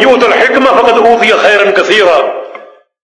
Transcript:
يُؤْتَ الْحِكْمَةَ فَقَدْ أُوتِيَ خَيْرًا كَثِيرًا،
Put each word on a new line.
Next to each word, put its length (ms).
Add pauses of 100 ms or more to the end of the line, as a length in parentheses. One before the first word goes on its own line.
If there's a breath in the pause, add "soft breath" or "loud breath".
يُؤْتَ 240
الْحِكْمَةَ 560
فَقَدْ 180
أُوتِيَ 340
خَيْرًا 380
كَثِيرًا، 720 (760)